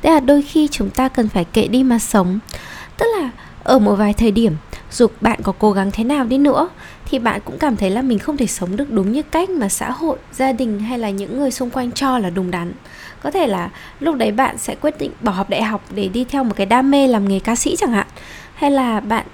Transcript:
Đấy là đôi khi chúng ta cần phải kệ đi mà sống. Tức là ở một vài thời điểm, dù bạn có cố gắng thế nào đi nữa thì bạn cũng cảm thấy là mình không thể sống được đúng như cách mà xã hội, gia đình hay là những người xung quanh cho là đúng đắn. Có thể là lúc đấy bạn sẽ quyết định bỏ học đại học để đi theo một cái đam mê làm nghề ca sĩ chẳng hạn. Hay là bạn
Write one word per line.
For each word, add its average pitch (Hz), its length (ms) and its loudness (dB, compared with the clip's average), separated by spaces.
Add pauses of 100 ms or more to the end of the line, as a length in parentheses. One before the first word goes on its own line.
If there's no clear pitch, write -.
Đấy 320 100 6
là 302 60 6
đôi 285 220 6
khi 302 260 2
chúng 202 220 -4
ta 262 200 0
cần 233 180 0
phải 190 160 0
kệ 214 240 0
đi 254 160 2
mà 240 160 4
sống. 190 400 2 (580)
Tức - 80 0 (140)
là 269 100 -2 (340)
ở 254 160 6
một 208 160 4
vài 208 180 2
thời 226 180 4
điểm, 208 220 2 (380)
dù - 160 4 (140)
bạn 226 220 0
có 190 160 -2
cố 214 120 4
gắng 196 200 0
thế 220 120 -4
nào 269 220 0
đi 247 120 0
nữa 294 320 4 (360)
thì 262 140 -2
bạn 226 260 0
cũng 135 120 -10
cảm 240 180 0
thấy 196 140 0
là 220 120 0
mình 247 180 0
không 302 180 -4
thể 226 100 0
sống 180 280 -6
được 208 160 -4
đúng 202 200 0
như 285 100 -2
cách 339 280 -2
mà 302 200 -2
xã - 220 -6
hội, 294 260 -4 (140)
gia 269 200 0
đình 226 280 -2
hay 233 200 -6
là 220 100 -4
những 202 300 -6
người 285 120 0
xung 247 180 -6
quanh 247 220 -4
cho 262 260 0
là 190 120 0
đúng 180 220 -4
đắn. 175 220 -6 (500)
Có 294 80 -4
thể 330 160 2
là 185 220 -2 (300)
lúc 302 160 0
đấy 226 160 0
bạn 240 260 0
sẽ - 180 -6
quyết - 240 -2
định - 120 -4 (100)
bỏ 208 100 0
học 185 180 -4
đại 196 140 0
học 214 200 -4 (120)
để 196 120 -2
đi 233 220 -2
theo 277 140 -2
một 220 120 0
cái 196 100 0
đam 254 260 4
mê 277 160 6
làm 214 200 2
nghề 196 120 2
ca 226 160 -2
sĩ - 200 -2
chẳng 320 160 0
hạn. 208 160 0 (480)
Hay 285 160 2
là 247 280 2
bạn 214 340 -4